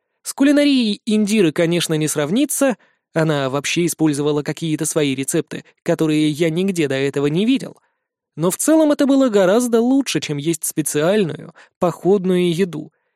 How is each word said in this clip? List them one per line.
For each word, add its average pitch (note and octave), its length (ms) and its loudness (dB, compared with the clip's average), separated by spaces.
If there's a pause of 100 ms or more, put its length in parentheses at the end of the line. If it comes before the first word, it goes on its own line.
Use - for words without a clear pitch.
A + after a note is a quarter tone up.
(240)
С - 100 -12
кулинарией C#4 720 2
Индиры, G#3 460 2
конечно, E3+ 420 0
не D3+ 140 -2
сравнится, A3+ 680 -2 (360)
она D3+ 360 0
вообще C#3+ 360 -2
использовала D3 560 0
какие-то D#3 440 -4
свои D3 280 0
рецепты, C3+ 520 -6 (180)
которые D#3 460 0
я D#3 200 0
нигде E3+ 380 -2
до C3+ 80 -2
этого C#3 320 -2
не E3+ 180 0
видел, B3+ 320 -2 (580)
но E3 140 0
в - 80 -6
целом D#4 340 4
это C#4+ 140 0
было C4+ 240 4
гораздо A3 500 2
лучше, B3 400 0
чем D3 180 -6
есть D#3+ 260 -4
специальную, D#3+ 880 -2 (240)
походную F3+ 760 0
еду, E3 380 -4 (240)